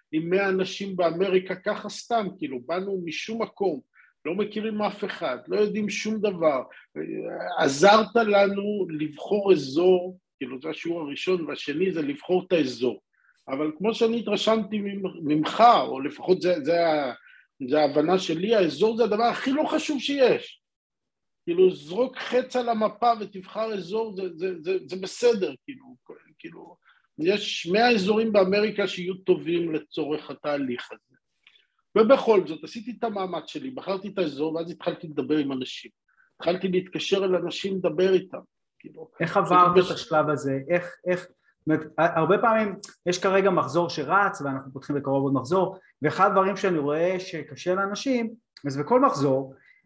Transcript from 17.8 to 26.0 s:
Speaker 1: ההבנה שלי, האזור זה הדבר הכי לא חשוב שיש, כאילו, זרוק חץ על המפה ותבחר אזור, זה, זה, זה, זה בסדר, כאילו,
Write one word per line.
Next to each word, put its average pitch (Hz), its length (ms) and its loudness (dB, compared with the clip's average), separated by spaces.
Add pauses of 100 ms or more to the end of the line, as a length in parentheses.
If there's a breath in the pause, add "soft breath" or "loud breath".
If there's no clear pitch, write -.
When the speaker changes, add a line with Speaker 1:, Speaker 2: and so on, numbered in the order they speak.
Speaker 1:
ההבנה 151 380 4
שלי, 185 360 0
האזור 190 420 2
זה 233 80 4
הדבר 208 200 2
הכי 240 280 0
לא 294 120 0
חשוב 302 360 -2
שיש, 262 600 2 (840)
כאילו, 175 280 4
זרוק 180 440 -4
חץ 247 380 -2
על 247 120 0
המפה 220 520 0
ותבחר 208 540 -8
אזור, 202 420 -6
זה, 185 200 -6
זה, 175 260 -6
זה, 185 240 -2
זה 170 100 -10
בסדר, 190 580 0 (100)
כאילו, - 320 -16 (420)